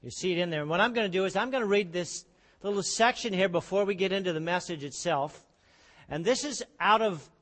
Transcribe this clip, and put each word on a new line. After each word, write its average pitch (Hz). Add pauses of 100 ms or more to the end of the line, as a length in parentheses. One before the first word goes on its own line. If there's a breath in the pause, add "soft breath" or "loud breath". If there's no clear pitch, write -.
you 120
see 185
it 165
in 175
there. 156
And 147
what 175
I'm 240
gonna 226
do 185
is 185
I'm 233
gonna 254
read 202
this - (360 soft breath)
little 196
section 233
here 190
before 185
we 196
get 185
into 185
the 156
message 170
itself. 143 (640 soft breath)
And 156
this 254
is 285 (160)
out 208
of 180 (160)